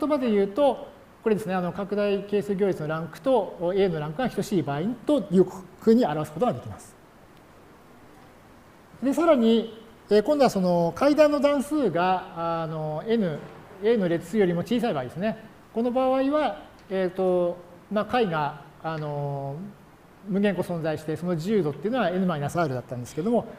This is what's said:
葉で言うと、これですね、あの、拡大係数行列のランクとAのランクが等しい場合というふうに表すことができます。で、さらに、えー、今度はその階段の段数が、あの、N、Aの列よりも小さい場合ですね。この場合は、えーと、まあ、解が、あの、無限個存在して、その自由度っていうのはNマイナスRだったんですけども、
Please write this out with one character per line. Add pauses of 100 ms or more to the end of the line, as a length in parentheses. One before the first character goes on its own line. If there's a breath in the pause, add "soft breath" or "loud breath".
葉
で
言
う
と、 (340)
こ
れ
で
す
ね、
あ
の、
拡
大
係
数
行
列
の
ラ
ン
ク
と
A
の
ラ
ン
ク
が
等
し
い
場
合 (220)
と
い
う (360)
ふ
う
に
表
す
こ
と
が
で
き
ま
す。 (2000)
で、
さ
ら
に、 (320)
え
ー、
今
度
は
そ
の
階
段
の
段
数
が、
あ
の、
N、 (440)
A
の
列
よ
り
も
小
さ
い
場
合
で
す
ね。 (300)
こ
の
場
合
は、 (260)
え
ー
と、 (340)
ま
あ、
解
が、 (200)
あ
の、 (720)
無
限
個
存
在
し
て、
そ
の
自
由
度
っ
て
い
う
の
は
N
マ
イ
ナ
ス
R
だ
っ
た
ん
で
す
け
ど
も、 (120)